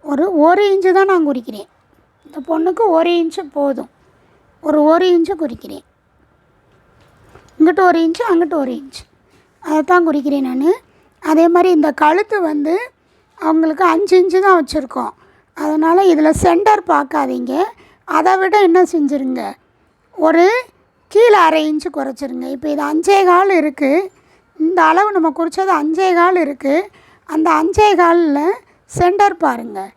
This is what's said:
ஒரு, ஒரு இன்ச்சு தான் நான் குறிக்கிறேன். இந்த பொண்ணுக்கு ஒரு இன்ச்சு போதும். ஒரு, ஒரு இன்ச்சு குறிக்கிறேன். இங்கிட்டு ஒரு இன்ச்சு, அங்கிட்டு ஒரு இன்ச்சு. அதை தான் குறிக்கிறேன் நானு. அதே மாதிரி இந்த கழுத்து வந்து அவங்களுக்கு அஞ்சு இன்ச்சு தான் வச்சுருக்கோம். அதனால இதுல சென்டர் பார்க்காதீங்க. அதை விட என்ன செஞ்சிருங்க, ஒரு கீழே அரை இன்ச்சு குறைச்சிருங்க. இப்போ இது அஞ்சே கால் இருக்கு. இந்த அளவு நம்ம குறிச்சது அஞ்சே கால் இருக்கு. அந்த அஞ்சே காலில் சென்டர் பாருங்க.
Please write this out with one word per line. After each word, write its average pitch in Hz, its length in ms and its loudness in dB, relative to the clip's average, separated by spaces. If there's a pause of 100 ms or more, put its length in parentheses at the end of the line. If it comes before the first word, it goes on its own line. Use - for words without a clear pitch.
ஒரு, 285 140 -2 (220)
ஒரு 359 240 4
இன்ச்சு 381 260 0
தான் 392 160 2
நான் 330 160 0
குறிக்கிறேன். 226 400 -8 (580)
இந்த 302 220 -18
பொண்ணுக்கு 330 360 -2 (140)
ஒரு 339 220 0
இன்ச்சு 330 220 -4 (160)
போதும். 277 320 -4 (760)
ஒரு, 302 120 0 (120)
ஒரு 359 240 2
இன்ச்சு 339 260 -2
குறிக்கிறேன். 285 420 -12 (1700)
இங்கிட்டு 339 320 2
ஒரு 339 160 2
இன்ச்சு, 339 260 -4
அங்கிட்டு 339 300 0
ஒரு 254 160 -4
இன்ச்சு. - 260 -18 (600)
அதை 311 180 -2 (100)
தான் 349 160 4
குறிக்கிறேன் 285 400 -2
நானு. 262 240 0 (600)
அதே 320 140 4 (100)
மாதிரி 359 220 4
இந்த 294 140 2 (120)
கழுத்து 403 440 0
வந்து 302 260 -2 (760)
அவங்களுக்கு 320 460 0
அஞ்சு 381 280 0
இன்ச்சு 370 240 0
தான் 381 140 4
வச்சுருக்கோம். 262 540 -6 (500)
அதனால 320 500 2
இதுல 311 180 2 (140)
சென்டர் 403 360 2 (120)
பார்க்காதீங்க. 262 600 -4 (640)
அதை 339 240 2
விட 381 140 -2 (140)
என்ன 359 120 4 (120)
செஞ்சிருங்க, 262 500 -4 (840)
ஒரு 330 200 4 (680)
கீழே 427 220 6 (120)
அரை 320 200 0
இன்ச்சு 302 300 -6
குறைச்சிருங்க. 262 560 -10
இப்போ 294 180 -8
இது 294 160 -4
அஞ்சே 339 300 2 (100)
கால் 381 300 2
இருக்கு. 294 320 -2 (720)
இந்த 349 160 0 (100)
அளவு 381 260 2
நம்ம 320 220 0
குறிச்சது 381 340 -4 (100)
அஞ்சே 320 260 -2 (100)
கால் 359 240 2
இருக்கு. 285 320 -4 (600)
அந்த 311 140 0 (120)
அஞ்சே 392 280 2 (120)
காலில் 339 580 2 (400)
சென்டர் 381 460 2
பாருங்க. 233 360 -6 (180)